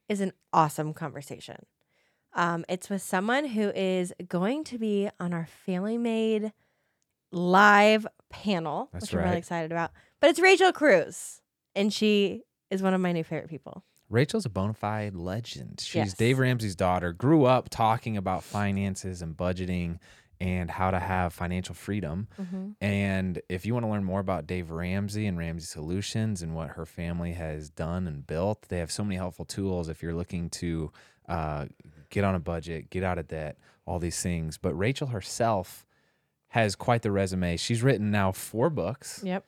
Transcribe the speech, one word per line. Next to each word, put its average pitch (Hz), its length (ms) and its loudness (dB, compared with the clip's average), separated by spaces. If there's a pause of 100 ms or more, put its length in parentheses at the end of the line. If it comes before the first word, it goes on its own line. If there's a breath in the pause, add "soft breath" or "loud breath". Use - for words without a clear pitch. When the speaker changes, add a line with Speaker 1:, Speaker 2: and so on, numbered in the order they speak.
Speaker 1:
is 202 140 -2
an 190 100 -2 (220)
awesome 156 400 4
conversation. - 720 -12 (680)
Um, 170 380 0
it's 185 180 -6
with 196 140 -4
someone 226 460 0
who 214 260 0
is 185 400 0 (120)
going 220 380 0
to 247 140 -10
be 208 320 0 (100)
on 175 140 -2
our 165 100 -2
Family 190 540 -4
Made 220 560 0 (800)
live 202 720 8 (240)
panel, 175 600 -2
Speaker 2:
That's 196 140 -8
Speaker 1:
which - 80 -6
I'm 185 40 2
really 180 120 2
Speaker 2:
right. 175 80 2
Speaker 1:
excited 165 340 -4
about. 165 180 -2 (300 soft breath)
But 311 100 8
it's 330 100 2
Rachel 370 320 8
Cruz, - 680 2 (340)
and 202 180 2
she 208 500 2 (280)
is 190 120 -2
one 190 120 4
of 185 60 2
my 175 120 2
new 165 120 0
favorite 156 260 -8
people. - 340 -14 (260)
Speaker 2:
Rachel's 151 360 2
a 117 40 -4
bona 98 240 0
fide 104 400 -4
legend. 90 640 -8
She's - 140 -8
Speaker 1:
Yes. 95 200 0
Speaker 2:
Dave 127 240 4
Ramsey's 117 380 0
daughter, 90 360 2
grew 139 320 4
up 127 240 4
talking 113 480 2
about 92 280 -2
finances 98 800 -2
and 80 140 -8
budgeting 90 600 -2 (420 soft breath)
and 90 300 -2
how 92 200 2
to 92 100 2
have 92 320 0
financial 90 420 -4
freedom. 98 540 -6 (120)
Speaker 1:
Mm-hmm. 190 300 -8 (100)
Speaker 2:
And 190 680 0
if 92 160 -4
you 107 80 -2
wanna 117 180 -2
learn 104 140 -2
more 92 160 -2
about 92 260 -4
Dave 90 240 -4
Ramsey 98 560 -2
and 90 120 -2
Ramsey 82 280 -6
Solutions 95 760 -4
and 80 120 -6
what 80 160 -6
her 82 140 -10
family 85 480 -6
has 78 380 -8
done 87 360 -4
and 71 200 -8
built, 92 420 -2
they 90 100 -4
have 82 140 -4
so 107 120 -4
many 98 120 -4
helpful 90 280 -8
tools 92 440 -4
if 78 140 -8
you're 82 120 -4
looking 85 360 -4
to, 82 420 -4 (360 soft breath)
uh, 76 380 -4 (440)
get 101 140 0
on 95 100 2
a 87 60 0
budget, 82 500 -6
get 92 120 -4
out 90 160 0
of 78 80 -6
debt, 78 320 -8 (280 soft breath)
all 85 120 -4
these 82 220 -4
things. 80 380 -4
But 87 160 -2
Rachel 131 340 -2
herself 110 800 -2 (600)
has 110 280 2
quite 120 260 2
the 110 80 0
resume. 90 460 0
She's 113 260 -2
written 107 280 4
now 101 220 4
four 120 380 -2
books. 104 540 -6
Speaker 1:
Yep. 185 240 -4